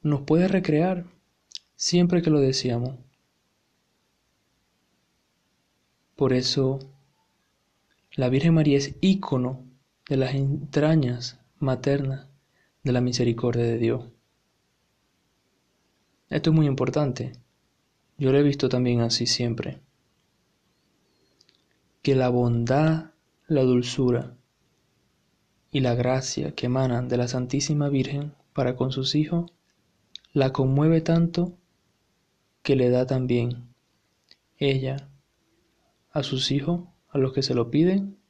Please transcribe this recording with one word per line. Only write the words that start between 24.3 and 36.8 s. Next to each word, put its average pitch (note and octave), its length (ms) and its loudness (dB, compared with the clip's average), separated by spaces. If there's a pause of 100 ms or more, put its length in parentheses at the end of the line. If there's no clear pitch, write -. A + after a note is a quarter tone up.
y C#3 100 -2
la B2 140 0
gracia C3 600 -2
que - 120 -6
emanan B2 420 -2
de B2 80 -2
la B2 120 0
Santísima C#3 600 -2
Virgen C#3+ 460 -4 (180)
para B2+ 240 -2
con C3 160 -2
sus C3 220 -4
hijos, E3+ 380 -2 (800)
la C3 200 2
conmueve C#3+ 480 2
tanto E3+ 580 0 (1040)
que C#3 140 2
le B2 120 4
da B2 160 2
también B2 600 -2 (920)
ella C3+ 500 -2 (1040)
a D3 100 -4
sus C3 300 -4
hijos, E3+ 300 -2 (260)